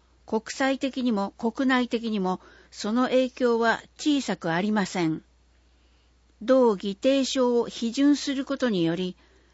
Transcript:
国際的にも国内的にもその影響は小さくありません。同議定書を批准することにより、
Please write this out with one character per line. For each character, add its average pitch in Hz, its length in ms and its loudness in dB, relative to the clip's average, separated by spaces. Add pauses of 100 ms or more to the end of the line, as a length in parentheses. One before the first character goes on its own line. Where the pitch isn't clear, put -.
(260)
国 220 220 -2
際 269 300 -2
的 269 240 -4
に 247 80 0
も 202 220 -2
国 254 360 -2
内 247 200 2
的 226 220 -4
に 214 100 -2
も 185 200 -2 (300)
そ 214 220 -6
の 247 120 2
影 254 260 2
響 233 280 0
は 226 240 0 (140)
小 285 240 0
さ 208 160 -2
く 165 160 -2
あ 170 80 0
り 214 120 0
ま 208 120 0
せ 175 220 -2
ん。 160 160 -2 (1200)
同 240 340 4
議 196 200 -6
定 269 280 2
書 247 340 0
を 226 100 -2
批 226 240 -6
准 277 240 4
す 277 180 -4
る 269 100 -4
こ 269 140 -6
と 254 100 0
に 185 160 0
よ 165 100 0
り、 180 220 -4 (380)